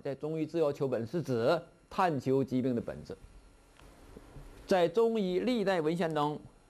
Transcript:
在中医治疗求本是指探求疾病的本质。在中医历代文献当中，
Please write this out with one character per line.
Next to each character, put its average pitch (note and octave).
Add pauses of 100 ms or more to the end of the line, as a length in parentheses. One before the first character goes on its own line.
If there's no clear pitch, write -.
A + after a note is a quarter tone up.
在 C#3
中 D3+
医 D#3
治 D#3
疗 D3
求 C#3+
本 A#2
是 E3+
指 C3 (280)
探 F3
求 C3
疾 B2+
病 B2
的 A2
本 D2
质。 - (1500)
在 F3+
中 A3+
医 F3+
历 A3
代 F#3
文 D#3+
献 E3
当 D3
中， D3 (280)